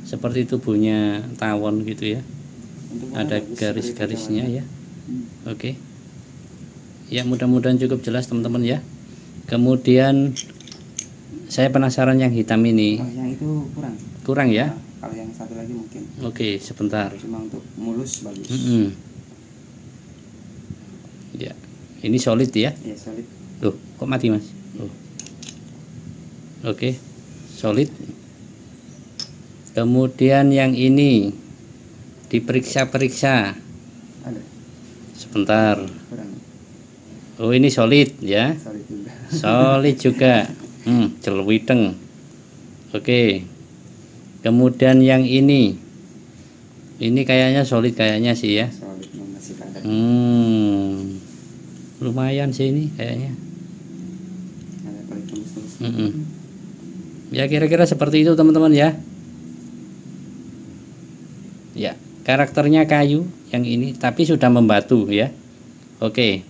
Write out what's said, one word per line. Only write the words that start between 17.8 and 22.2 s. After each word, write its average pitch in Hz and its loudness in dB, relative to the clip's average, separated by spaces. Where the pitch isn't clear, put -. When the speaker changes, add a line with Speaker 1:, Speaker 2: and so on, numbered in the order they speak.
Speaker 2:
bagus. 101 -14
Speaker 1:
Mm-mm. 123 0
Ya, - -10
ini 117 0
solid 123 2